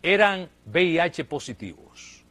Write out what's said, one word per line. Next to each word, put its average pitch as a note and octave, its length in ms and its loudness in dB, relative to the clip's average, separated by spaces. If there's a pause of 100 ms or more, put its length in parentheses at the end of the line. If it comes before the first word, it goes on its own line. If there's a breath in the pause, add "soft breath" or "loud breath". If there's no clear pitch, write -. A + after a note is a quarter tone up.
eran F#3+ 480 2 (160)
V E3 180 2
I E3 140 2
H E3 280 -2
positivos. - 1040 -12